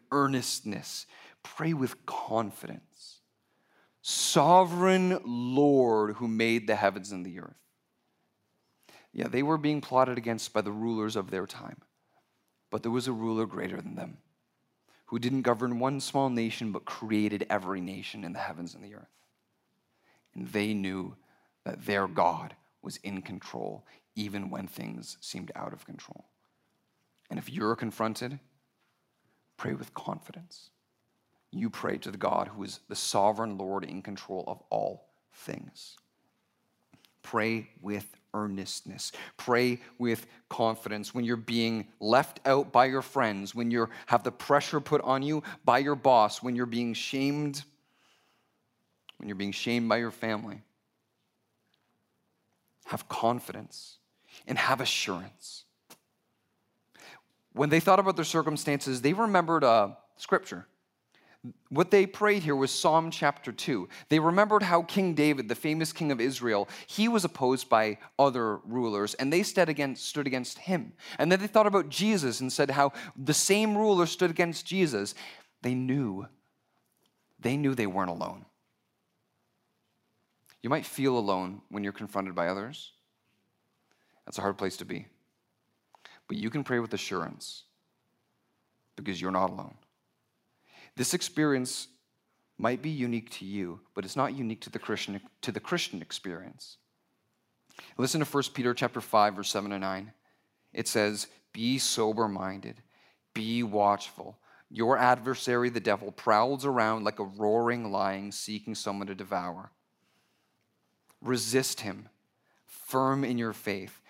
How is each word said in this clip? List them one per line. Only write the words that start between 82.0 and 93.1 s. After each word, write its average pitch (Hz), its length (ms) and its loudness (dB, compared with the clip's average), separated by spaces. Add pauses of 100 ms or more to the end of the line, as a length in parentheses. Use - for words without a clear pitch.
by 87 140 0
others. 101 440 -6 (1300)
That's - 140 -10
a - 20 -4
hard 98 160 0
place 95 200 -4
to 90 80 -12
be. - 200 -10 (1200)
But 107 100 -8
you 107 120 -4
can 139 140 -4
pray 123 160 0
with 113 160 -4
assurance - 720 -8 (1300)
because 90 260 -6
you're 90 80 -2
not 92 220 2
alone. 98 240 -12 (1200)
This 123 160 -2
experience 143 760 0 (680)
might 123 240 0
be 156 80 -6
unique 120 420 -4